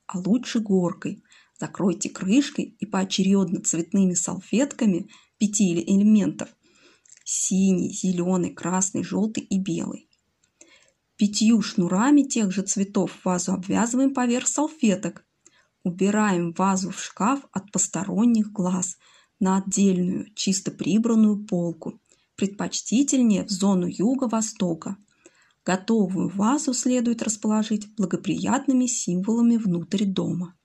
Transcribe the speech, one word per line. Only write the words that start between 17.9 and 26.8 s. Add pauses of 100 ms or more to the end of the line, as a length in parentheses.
глаз (420)
на
отдельную,
чисто
прибранную
полку. (340)
Предпочтительнее
в
зону
юго-востока. (640)
Готовую
вазу
следует